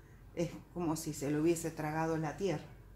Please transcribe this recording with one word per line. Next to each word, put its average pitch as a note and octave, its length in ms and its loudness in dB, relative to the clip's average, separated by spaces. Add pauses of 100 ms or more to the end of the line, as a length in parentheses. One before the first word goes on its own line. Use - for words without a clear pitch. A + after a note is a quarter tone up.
(340)
Es E3+ 160 0 (240)
como D#3+ 220 2
si D#3 180 -4
se C3+ 160 0
lo D3+ 120 4
hubiese E3 280 4
tragado D#3+ 480 0
la D3+ 180 0
tierra F3 280 2 (320)